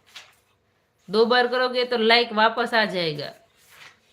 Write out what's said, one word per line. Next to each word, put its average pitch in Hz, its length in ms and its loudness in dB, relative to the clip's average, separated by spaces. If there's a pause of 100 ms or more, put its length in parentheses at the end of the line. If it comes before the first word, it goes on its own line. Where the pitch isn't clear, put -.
(1080)
दो 208 160 2
बार 247 220 4
करोगे 247 380 -2
तो 247 120 -2
लाइक 233 360 2
वापस 220 420 0
आ 220 100 2
जाएगा, 165 480 -6 (800)